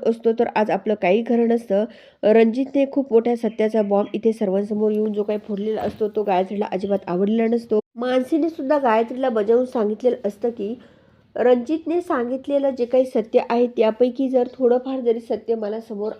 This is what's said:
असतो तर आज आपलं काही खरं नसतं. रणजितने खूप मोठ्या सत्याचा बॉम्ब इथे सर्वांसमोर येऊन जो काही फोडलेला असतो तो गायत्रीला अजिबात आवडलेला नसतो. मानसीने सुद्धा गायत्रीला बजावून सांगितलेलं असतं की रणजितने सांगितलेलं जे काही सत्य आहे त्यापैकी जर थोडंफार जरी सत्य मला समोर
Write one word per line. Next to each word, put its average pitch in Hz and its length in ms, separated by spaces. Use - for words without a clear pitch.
असतो 226 260
तर 233 140
आज 214 140
आपलं 208 240
काही 202 320
खरं 233 220
नसतं. 226 360
रणजितने 226 680
खूप 269 200
मोठ्या 233 260
सत्याचा 220 460
बॉम्ब 202 300
इथे 220 180
सर्वांसमोर 208 600
येऊन 214 200
जो 208 100
काही 214 160
फोडलेला 214 440
असतो 208 260
तो 214 140
गायत्रीला 202 500
अजिबात 196 360
आवडलेला 208 380
नसतो. 233 340
मानसीने 254 540
सुद्धा 302 280
गायत्रीला 247 520
बजावून 226 360
सांगितलेलं 220 640
असतं 233 220
की 220 240
रणजितने 285 640
सांगितलेलं 269 680
जे 247 140
काही 254 220
सत्य 240 420
आहे 240 200
त्यापैकी 240 600
जर 247 260
थोडंफार 254 460
जरी 233 200
सत्य 226 340
मला 220 260
समोर 214 400